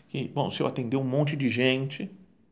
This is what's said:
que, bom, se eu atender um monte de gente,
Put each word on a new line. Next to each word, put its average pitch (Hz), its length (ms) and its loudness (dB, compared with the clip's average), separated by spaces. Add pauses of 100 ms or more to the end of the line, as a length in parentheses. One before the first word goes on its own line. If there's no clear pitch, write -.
que, - 200 -6
bom, 135 220 -2
se - 100 -2
eu 139 60 2
atender 131 300 -2
um 135 80 0
monte 143 320 2
de 135 120 2
gente, 131 600 0 (420)